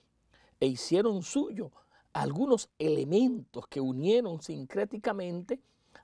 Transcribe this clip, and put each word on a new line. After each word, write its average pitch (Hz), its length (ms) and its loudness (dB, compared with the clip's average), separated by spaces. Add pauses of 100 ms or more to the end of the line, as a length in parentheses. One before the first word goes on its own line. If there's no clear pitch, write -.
(600)
e 135 80 6
hicieron 185 560 0
suyo 233 480 -4 (420)
algunos 180 640 2
elementos 156 880 2
que 139 140 -6
unieron 165 600 0
sincréticamente 190 1160 -6 (440)